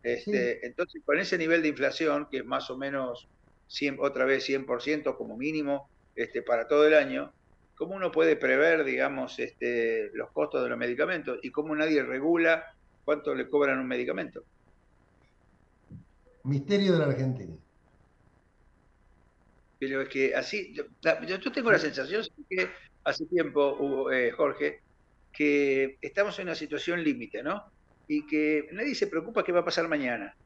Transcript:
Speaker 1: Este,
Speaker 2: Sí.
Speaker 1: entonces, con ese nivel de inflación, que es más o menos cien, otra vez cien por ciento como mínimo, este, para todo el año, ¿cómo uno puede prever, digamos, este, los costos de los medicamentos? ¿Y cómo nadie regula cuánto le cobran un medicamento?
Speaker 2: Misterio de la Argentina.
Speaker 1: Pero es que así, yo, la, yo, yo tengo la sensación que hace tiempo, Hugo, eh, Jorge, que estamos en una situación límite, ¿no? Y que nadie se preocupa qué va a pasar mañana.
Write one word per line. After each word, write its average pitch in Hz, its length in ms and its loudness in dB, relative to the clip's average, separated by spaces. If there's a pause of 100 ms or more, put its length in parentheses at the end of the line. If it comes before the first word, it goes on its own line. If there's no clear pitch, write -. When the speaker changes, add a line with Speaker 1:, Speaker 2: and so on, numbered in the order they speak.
Speaker 1:
Este, 120 520 0
Speaker 2:
Sí. - 80 -10
Speaker 1:
entonces, - 420 -8
con 151 140 2
ese 190 200 -2
nivel 165 240 2
de 156 60 2
inflación, 147 640 0
que 135 80 -4
es 120 60 -6
más 131 260 -4
o 127 60 -8
menos 135 520 -6 (380)
cien, 139 340 -4
otra 139 240 0
vez 131 200 2
cien 135 220 0
por 120 160 -2
ciento 143 340 -2
como 110 200 -8
mínimo, 143 520 -2 (260)
este, 117 280 -4
para 113 260 0
todo 151 180 6
el 156 80 8
año, 139 380 2 (420)
¿cómo 170 200 -6
uno 185 180 -2
puede 160 240 4
prever, 147 480 4
digamos, 131 540 -2
este, 113 760 -2
los 113 160 -6
costos 151 320 -2
de 123 60 -2
los 120 100 -4
medicamentos? 131 640 -2
¿Y 127 80 -10
cómo 151 240 -4
nadie 151 280 2
regula 160 600 2 (400)
cuánto 147 300 0
le 131 140 -4
cobran 143 300 2
un 131 100 -4
medicamento? 127 560 -4 (2000)
Speaker 2:
Misterio 185 480 2
de 160 60 6
la 151 80 4
Argentina. 127 480 -2 (2250)
Speaker 1:
Pero 135 240 -2
es 131 60 -4
que 135 260 2
así, 185 400 -4
yo, 147 100 -6 (180)
la, - 240 2
yo, 185 100 -4
yo 226 160 -4
tengo 233 180 2
la 190 80 8
sensación 147 440 -2 (260)
que 185 200 -2 (360)
hace 151 220 -2
tiempo, 143 520 2
Hugo, 135 340 0
eh, 127 180 2
Jorge, 147 500 -2 (520)
que 139 680 2
estamos 202 380 -2
en 185 80 -6
una 165 80 -4
situación 170 480 -4
límite, 120 400 -2
¿no? 185 220 -6 (420)
Y 151 200 -2
que 151 460 0
nadie 233 220 -4
se 196 140 0
preocupa 180 340 -2
qué 180 100 0
va 175 80 4
a 170 40 -4
pasar 170 240 -2
mañana. 123 460 -2 (100)